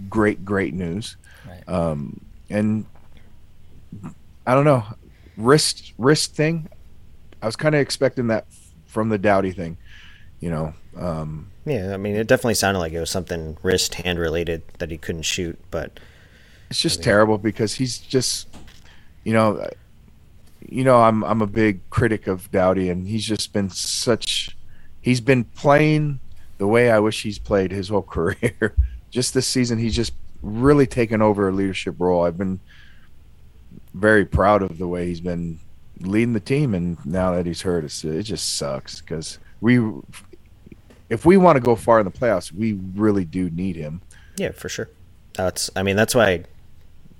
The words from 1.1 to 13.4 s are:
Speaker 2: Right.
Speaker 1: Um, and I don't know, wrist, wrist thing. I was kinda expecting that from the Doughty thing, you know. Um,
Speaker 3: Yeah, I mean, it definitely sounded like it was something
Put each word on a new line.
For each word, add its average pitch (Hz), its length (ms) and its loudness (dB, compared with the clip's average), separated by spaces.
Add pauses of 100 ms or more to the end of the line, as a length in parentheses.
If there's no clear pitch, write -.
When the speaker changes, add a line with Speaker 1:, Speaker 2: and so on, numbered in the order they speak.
Speaker 2:
Right. 87 220 -20
Speaker 1:
Um, 82 500 -4 (300)
and 107 360 0 (1600)
I 120 80 2
don't 139 120 4
know, 131 180 4 (540)
wrist, 131 600 2
wrist 143 380 2
thing. 160 320 -2 (760)
I - 40 -4
was 110 100 -4
kinda 151 240 2
expecting 131 480 0
that 113 180 0 (400)
from 110 240 -2
the 107 80 2
Doughty 98 340 2
thing, 85 260 -8 (640)
you 87 80 -6
know. 78 240 -4 (240)
Um, 80 500 -8 (180)
Speaker 3:
Yeah, 98 280 -4
I 98 40 -6
mean, 101 180 -4
it 110 120 -2
definitely 123 280 2
sounded 98 240 2
like 82 120 -4
it 82 80 -4
was 80 100 -4
something 80 540 -6